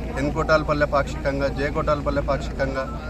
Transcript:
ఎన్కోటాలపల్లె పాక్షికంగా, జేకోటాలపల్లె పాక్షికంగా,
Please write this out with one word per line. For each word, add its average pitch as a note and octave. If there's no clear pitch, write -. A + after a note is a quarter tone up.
ఎన్కోటాలపల్లె D3+
పాక్షికంగా, C#3
జేకోటాలపల్లె C#3+
పాక్షికంగా, C#3